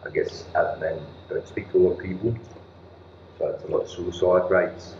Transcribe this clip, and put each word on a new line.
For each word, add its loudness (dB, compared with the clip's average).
I -8
guess, -4
as 0
men, -4
don't -4
speak -8
to 6
a 8
lot 8
of -4
people, -2
so -2
it's -6
a -12
lot 0
of -8
suicide 2
rates 0